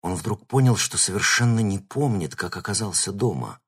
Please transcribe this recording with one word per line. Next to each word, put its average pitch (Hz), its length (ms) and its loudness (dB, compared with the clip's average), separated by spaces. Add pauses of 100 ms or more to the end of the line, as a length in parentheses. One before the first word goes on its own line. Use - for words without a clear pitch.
Он 90 140 -4
вдруг 95 320 -6
понял, 127 300 4
что - 200 -2
совершенно 113 600 2
не 98 220 0
помнит, 110 560 -2
как - 200 -6
оказался 98 540 -2
дома. 90 580 -2